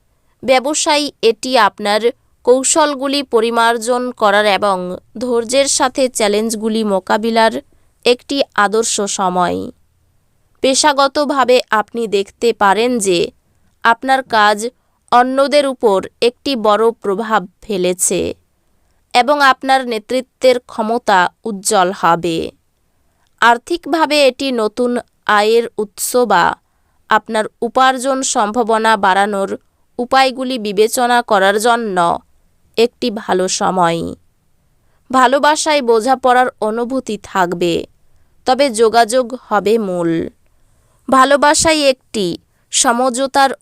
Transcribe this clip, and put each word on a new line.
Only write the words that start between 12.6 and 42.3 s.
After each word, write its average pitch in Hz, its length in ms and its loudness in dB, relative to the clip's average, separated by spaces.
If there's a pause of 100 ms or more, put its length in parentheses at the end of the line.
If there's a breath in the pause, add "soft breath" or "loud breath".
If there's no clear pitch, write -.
যে 190 200 0 (680)
আপনার 262 440 2
কাজ 208 300 2 (540)
অন্যদের 269 540 2
উপর 233 320 0 (240)
একটি 240 360 -2
বড় 214 260 2 (160)
প্রভাব 208 420 -4 (200)
ফেলেছে 180 580 -2 (920)
এবং 247 280 2
আপনার 269 440 2
নেতৃত্বের 247 720 -2 (100)
ক্ষমতা 220 520 -2 (260)
উজ্জ্বল 196 480 0
হবে। 170 440 0 (1040)
আর্থিকভাবে 285 760 0 (100)
এটি 269 260 -2
নতুন 233 380 -2 (380)
আয়ের 214 360 2 (120)
উৎস - 340 -8 (160)
বা 180 180 2 (640)
আপনার 214 340 -2 (160)
উপার্জন 262 680 0
সম্ভাবনা 220 720 0
বাড়ানোর 196 540 0 (480)
উপায়গুলি 262 600 0
বিবেচনা 226 640 0
করার 202 380 2
জন্য 226 380 0 (800)
একটি 240 380 0
ভালো 190 340 -2
সময়। 175 520 -2 (1080)
ভালোবাসায় 285 720 2
বোঝাপড়ার 247 640 2 (120)
অনুভূতি 226 640 -4
থাকবে, 175 480 -2 (760)
তবে 262 240 2
যোগাযোগ 233 560 2 (180)
হবে 202 340 0
মূল। 180 340 -4 (960)
ভালোবাসায় 294 800 2
একটি 220 380 -4 (460)